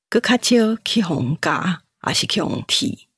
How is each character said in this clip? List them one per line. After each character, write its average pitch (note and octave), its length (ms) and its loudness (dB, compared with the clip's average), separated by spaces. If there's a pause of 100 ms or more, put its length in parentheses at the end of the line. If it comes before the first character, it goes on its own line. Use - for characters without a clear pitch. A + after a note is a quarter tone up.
搁 A#3+ 140 2
较 - 160 2
少 A3+ 480 2
去 - 160 0
互 E3+ 140 -2
人 C3 260 0
夹， E3 400 -2 (180)
还 - 140 -4
是 - 120 -2
去 - 160 -2
互 D#3 100 -2
人 - 140 -4
剃。 - 520 -4